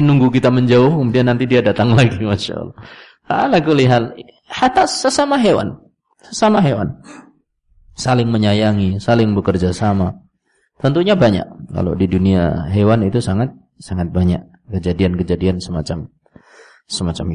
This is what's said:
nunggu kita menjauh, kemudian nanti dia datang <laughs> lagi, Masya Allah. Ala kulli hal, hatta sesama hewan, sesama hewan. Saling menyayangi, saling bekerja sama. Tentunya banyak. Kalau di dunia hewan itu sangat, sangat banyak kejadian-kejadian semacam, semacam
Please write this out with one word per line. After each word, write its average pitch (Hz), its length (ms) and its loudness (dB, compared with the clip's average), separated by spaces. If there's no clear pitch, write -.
nunggu 139 260 4
kita 123 220 2
menjauh, 127 480 4
kemudian 123 260 0
nanti 123 220 0
dia 123 160 2
datang 113 300 2
<laughs> 110 40 4
lagi, 113 220 2
Masya 101 340 -4
Allah. 78 220 -12
Ala 262 320 0
kulli 143 240 2
hal, 123 280 0
hatta 254 400 0
sesama 277 540 -2
hewan, 190 380 0
sesama 214 380 0
hewan. 107 400 -2
Saling 123 340 0
menyayangi, 104 720 0
saling 113 320 2
bekerja 90 400 0
sama. 98 480 -2
Tentunya 175 380 0
banyak. - 520 -2
Kalau 90 240 -4
di 92 140 0
dunia 87 640 0
hewan 104 320 2
itu 101 160 0
sangat, 117 320 -2
sangat 90 300 -6
banyak 90 300 0
kejadian-kejadian 90 880 -2
semacam, 82 480 -8
semacam 85 460 -6